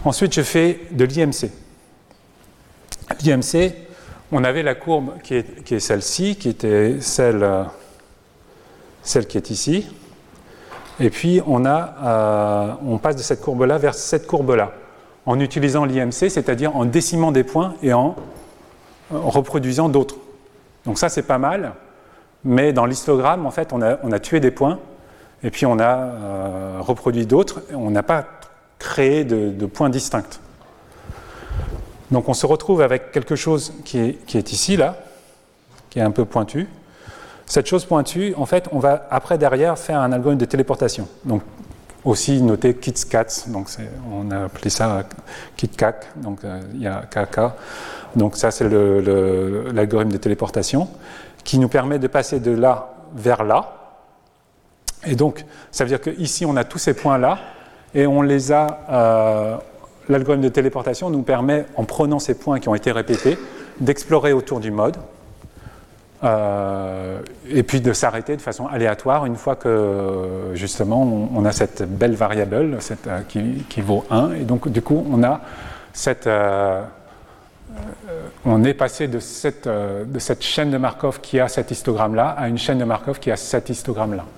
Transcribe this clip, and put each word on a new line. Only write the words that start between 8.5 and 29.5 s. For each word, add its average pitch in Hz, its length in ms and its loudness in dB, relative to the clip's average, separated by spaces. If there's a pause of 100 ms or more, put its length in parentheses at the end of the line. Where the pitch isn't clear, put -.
celle 113 240 0
qui - 100 -8
est 98 140 -4
ici. 160 380 -2 (1120)
Et 120 100 4
puis, 175 360 2
on 127 180 4
a, 156 380 2
euh, 107 680 2 (120)
on 113 140 -2
passe 156 160 0
de 127 80 -6
cette 127 180 -2
courbe-là 131 380 2
vers 143 160 2
cette - 320 -4
courbe-là, 127 460 2 (540)
en 127 120 2
utilisant 143 460 2
l'I 131 140 0
M 123 120 0
C, 185 180 0
c'est-à-dire 147 480 0
en 151 80 2
décimant 165 460 2
des 131 140 4
points 190 380 -2
et 131 100 2
en, 123 240 2 (960)
euh, 151 40 -6
reproduisant 139 680 0
d'autres. 139 280 2 (680)
Donc 104 140 -4
ça, 175 100 2
c'est 151 140 -2
pas 131 160 0
mal, 151 340 -2 (720)
mais 135 280 4
dans 123 120 4
l'histogramme, 139 600 2
en 127 60 -4
fait, 160 200 -4
on 123 80 -2
a, 117 220 2
on - 80 -4
a 123 80 0
tué 160 220 0
des 127 100 4
points, 151 300 0 (640)
et 117 80 -2
puis - 160 0
on 117 120 4
a, 120 180 6
euh, 98 840 -6
reproduit 120 460 -2
d'autres, 165 440 2
et 147 60 -8
on 110 140 -4
n'a 104 120 2
pas 156 240 0 (540)
créé 143 440 2
de, 107 260 0